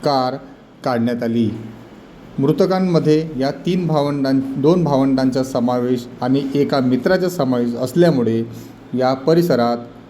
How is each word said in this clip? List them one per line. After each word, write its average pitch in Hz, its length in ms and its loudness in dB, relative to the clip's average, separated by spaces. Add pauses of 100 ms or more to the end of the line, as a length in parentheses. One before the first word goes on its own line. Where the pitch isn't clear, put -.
कार 131 320 0 (480)
काढण्यात 120 380 -2
आली. 117 280 0 (880)
मृतकांमध्ये 160 1000 2
या 135 120 0
तीन 175 360 -2
भावंडां-, 143 540 0 (160)
दोन 160 280 4
भावंडांचा 131 600 2
समावेश 123 600 0 (140)
आणि 131 340 0
एका 143 260 2
मित्राचा 175 480 2
समावेश 127 460 0
असल्यामुळे 123 720 2 (500)
या 127 200 2
परिसरात 131 640 2 (320)